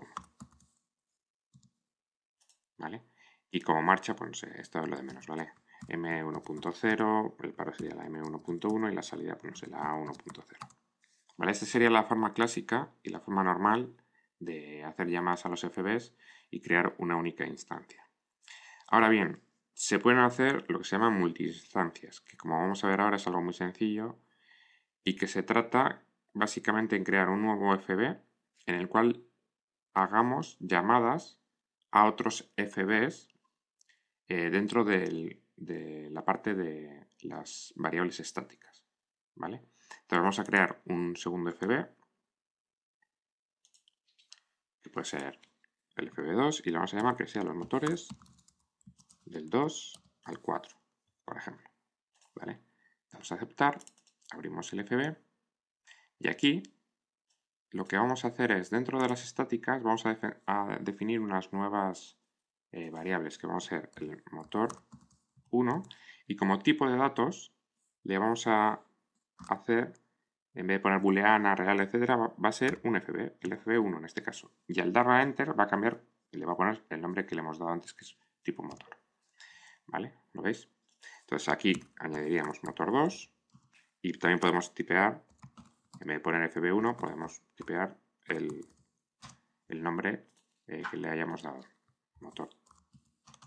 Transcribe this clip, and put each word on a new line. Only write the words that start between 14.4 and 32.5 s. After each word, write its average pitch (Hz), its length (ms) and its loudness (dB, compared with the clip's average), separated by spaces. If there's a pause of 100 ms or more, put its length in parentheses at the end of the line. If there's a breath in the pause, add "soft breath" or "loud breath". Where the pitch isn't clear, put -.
hacer 82 240 -6
llamadas 87 380 0
a 90 40 -4
los 87 140 -6
F - 180 -4
Bs 113 320 -2 (360 soft breath)
y - 120 -10
crear 87 360 2
una 87 180 -2
única 85 320 -4
instancia. - 560 -14 (840 loud breath)
Ahora 113 200 8
bien, 104 340 6 (320)
se - 260 2
pueden 123 200 6
hacer 127 500 4
lo 87 100 0
que 90 60 -8
se 98 100 -2
llaman 110 240 4
multiinstancias, 85 1000 -2
que - 160 -20
como 82 200 -2
vamos 95 260 0
a 101 40 2
ver 95 140 4
ahora 104 160 4
es 98 100 -4
algo 90 140 0
muy 87 120 -2
sencillo 107 640 -4 (840 soft breath)
y 95 140 0
que 95 100 -2
se 95 160 -2
trata 117 640 2 (260)
básicamente 107 640 0
en 95 80 2
crear 95 240 4
un 98 140 2
nuevo 101 320 4
F 95 200 -2
B 120 240 0 (500)
en 87 80 0
el 90 120 -2
cual 117 360 4 (720)
hagamos 117 640 2
llamadas 117 800 2 (520)
a 104 140 8
otros - 500 0